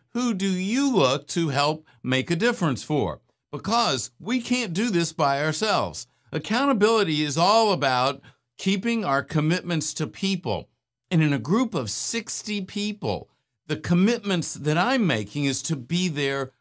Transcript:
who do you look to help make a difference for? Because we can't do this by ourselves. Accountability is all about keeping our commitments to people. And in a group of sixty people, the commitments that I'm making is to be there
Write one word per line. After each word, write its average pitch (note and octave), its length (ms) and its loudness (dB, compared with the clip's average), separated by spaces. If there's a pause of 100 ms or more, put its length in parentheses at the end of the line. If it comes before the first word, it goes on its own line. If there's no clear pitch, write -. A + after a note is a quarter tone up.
who A#3+ 260 -2
do F#3+ 140 -2
you A3 440 0
look D3 360 2
to E3 220 0
help D3 360 0 (160)
make C3 300 0
a E3+ 40 0
difference F3 460 0
for? A2+ 380 -2 (320)
Because F#3 680 -2
we A#3+ 220 -2
can't A#3+ 320 -2
do G#3+ 160 0
this E3+ 240 0
by C#3+ 320 0
ourselves. D#3 640 0 (260)
Accountability G#3 880 2
is D3 140 -2
all G#3 340 4
about C3+ 520 2 (340)
keeping G#3 480 0
our C#3 180 0
commitments D#3+ 680 0
to D#3 140 -4
people. C3 640 -4 (400)
And D#3+ 120 6
in C#3+ 120 4
a C3+ 40 0
group G#3 360 0
of B2 160 -2
sixty - 720 -4
people, G3+ 680 -4 (380)
the D#3 100 -2
commitments F#3+ 800 2
that D3+ 240 0
I'm A#3 280 2
making A#2 380 -2
is C3+ 200 0
to D#3+ 120 -2
be E3+ 320 -2
there C#3 520 -2